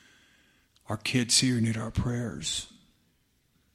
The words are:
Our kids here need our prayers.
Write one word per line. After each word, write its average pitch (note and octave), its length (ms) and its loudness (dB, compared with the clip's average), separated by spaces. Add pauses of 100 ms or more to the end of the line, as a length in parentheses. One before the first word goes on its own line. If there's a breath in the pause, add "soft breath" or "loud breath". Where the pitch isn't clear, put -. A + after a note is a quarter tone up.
(880 soft breath)
Our G#2 100 -4
kids A#2+ 400 2
here B2+ 200 2
need A2+ 200 2
our A#2 120 -6
prayers. A#2+ 760 -4 (1080)